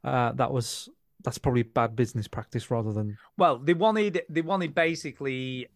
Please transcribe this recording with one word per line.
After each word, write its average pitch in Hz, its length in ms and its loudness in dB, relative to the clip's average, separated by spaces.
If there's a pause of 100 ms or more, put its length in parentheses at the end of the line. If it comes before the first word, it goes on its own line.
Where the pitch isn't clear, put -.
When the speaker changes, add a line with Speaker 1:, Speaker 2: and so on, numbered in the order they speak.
Speaker 1:
uh, 123 300 0
that 127 180 0
was, 127 380 -4 (340)
that's - 140 -4
probably 123 260 2
bad 113 320 0
business 113 320 0
practice - 420 -8
rather 113 220 -2
than 104 260 -4 (200)
Speaker 2:
Well, 160 200 4
they 143 160 2
wanted, 208 560 2
they 160 120 0
wanted 170 340 -2
basically 131 1000 -2